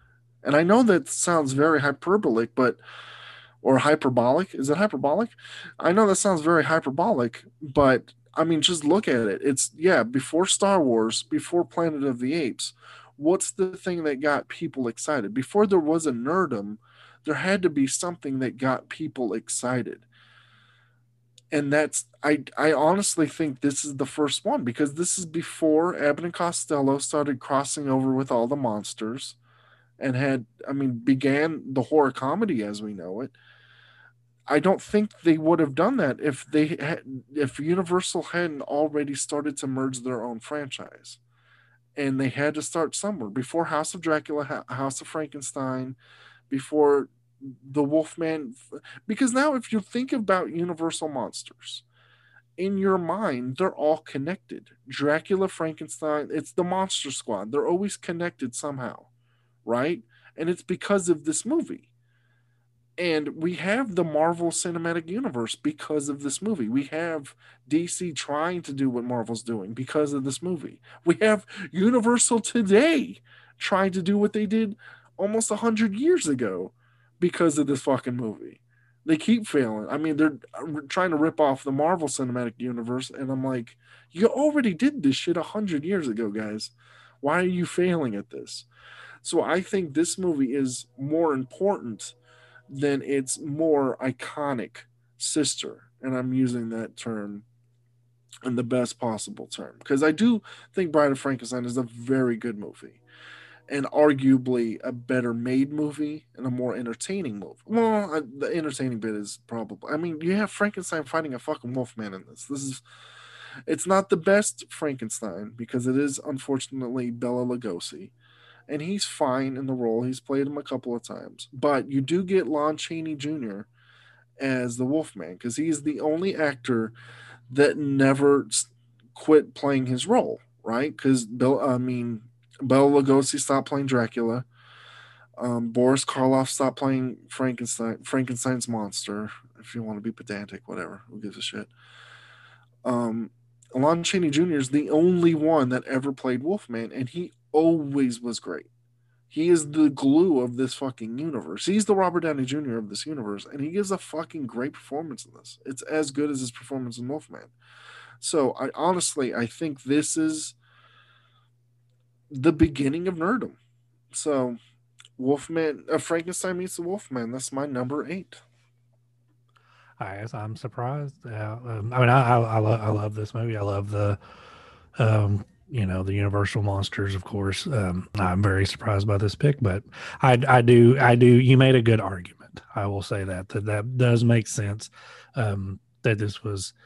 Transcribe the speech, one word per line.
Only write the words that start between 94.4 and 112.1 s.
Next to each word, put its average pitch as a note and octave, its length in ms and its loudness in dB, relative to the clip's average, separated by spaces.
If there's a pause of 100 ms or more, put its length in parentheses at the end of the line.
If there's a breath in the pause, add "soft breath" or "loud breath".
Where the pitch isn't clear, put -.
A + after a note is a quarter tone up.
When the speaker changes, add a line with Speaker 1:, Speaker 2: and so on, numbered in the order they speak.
Speaker 1:
sister. - 720 -4 (120)
And C3 140 -6
I'm B2+ 160 -4
using B2 380 0
that A2+ 260 -8
term G#2 480 -8 (1000)
in B2+ 100 -2
the B2 80 0
best A#2+ 340 -2
possible G#2+ 480 -6
term, - 380 -14
'cause C#3 180 2
I D#3 100 6
do G#3+ 300 4 (320 loud breath)
think F3+ 180 -2
Bride D3 200 4
of C3+ 80 -2
Frankenstein B2 460 -4
is A#2+ 100 -4
a C3 80 0
very A#2+ 540 0
good A2 200 -6
movie - 440 -16 (640 loud breath)
and C#3 200 -4
arguably C3 960 4
a B2+ 80 -6
better B2 400 -2
made C3 400 0
movie D3+ 640 -6
and B2+ 100 -8
a C3 40 -2
more B2 240 -4
entertaining A#2+ 640 -6
movie. F2+ 260 -16
Well, G#3+ 500 2
I, D#3 60 0
the C3+ 340 -6
entertaining C3+ 440 -4
bit A2 160 -4
is G#2 320 -8
probably, A#2 460 -8
I D3+ 40 0
mean, D#3+ 240 -6
you F3 140 0
have G#3 140 0
Frankenstein F#3 540 -4
fighting D#3 300 -4
a A#2+ 60 -8
fucking D3 340 -6
Wolfman A2+ 400 -6